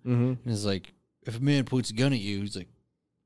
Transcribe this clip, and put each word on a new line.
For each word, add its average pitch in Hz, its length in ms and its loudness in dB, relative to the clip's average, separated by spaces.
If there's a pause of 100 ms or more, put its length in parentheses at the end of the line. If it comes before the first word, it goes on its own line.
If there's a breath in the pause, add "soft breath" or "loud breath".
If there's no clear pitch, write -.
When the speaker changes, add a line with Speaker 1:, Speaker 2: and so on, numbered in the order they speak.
Speaker 1:
Mm-hmm. 123 200 4
Speaker 2:
And 127 220 0
he's 107 200 -2
like, 98 260 -4 (300)
"If 113 160 -10
a - 20 -6
man 139 240 4
points 127 260 0
a - 40 -6
gun 131 180 4
at 127 60 0
you," 101 220 -4
he's 101 160 -6
like, 90 120 -10 (580)